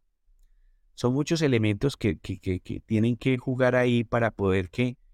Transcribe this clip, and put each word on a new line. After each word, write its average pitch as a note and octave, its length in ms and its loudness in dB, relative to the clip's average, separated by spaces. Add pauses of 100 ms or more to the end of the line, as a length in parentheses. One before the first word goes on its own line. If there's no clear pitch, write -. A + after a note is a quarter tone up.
(920)
Son B2 200 -2
muchos D3+ 280 -2
elementos A2+ 540 2
que, F#2+ 220 -2
que, - 220 -10
que, F2+ 200 -4
que - 200 -10
tienen A2+ 380 0
que C3 200 0
jugar B2+ 380 0
ahí B2 280 2
para A#2 280 -2
poder F#2+ 380 0
que... B2 280 -4 (160)